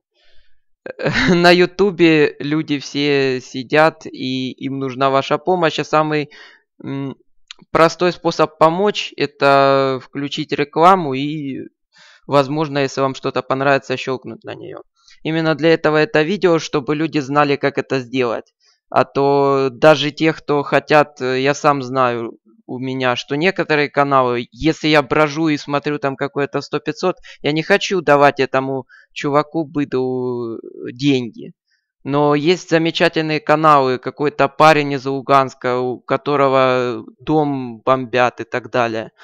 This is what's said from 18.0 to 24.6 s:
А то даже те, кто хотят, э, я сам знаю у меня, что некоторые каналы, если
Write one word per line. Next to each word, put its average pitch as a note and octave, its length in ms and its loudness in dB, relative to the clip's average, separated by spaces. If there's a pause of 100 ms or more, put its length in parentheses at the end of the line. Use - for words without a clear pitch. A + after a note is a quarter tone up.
А B2+ 160 0
то C#3 640 0
даже C#3+ 400 4
те, D#3 220 0
кто D3 300 -4
хотят, D3 580 0
э, C3 200 -2
я C#3+ 120 0
сам C#3+ 300 0
знаю B2 540 -2 (300)
у B2+ 120 -12
меня, C3 360 -2
что - 200 -6
некоторые D#3 540 0
каналы, C3 640 0
если D3+ 380 -2